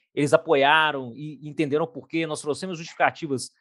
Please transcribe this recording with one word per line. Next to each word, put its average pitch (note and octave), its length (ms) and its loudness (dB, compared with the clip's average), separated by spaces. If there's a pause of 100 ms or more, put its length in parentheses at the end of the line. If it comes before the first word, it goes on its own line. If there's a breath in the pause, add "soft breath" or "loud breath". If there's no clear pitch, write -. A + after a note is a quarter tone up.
(140)
eles C#3+ 200 2
apoiaram C#3+ 840 4
e D3 320 -12
entenderam D3+ 380 0
o - 20 -12
porquê, D#3+ 380 -6
nós D3+ 160 -8
trouxemos D3+ 340 -6
justificativas D3+ 840 -2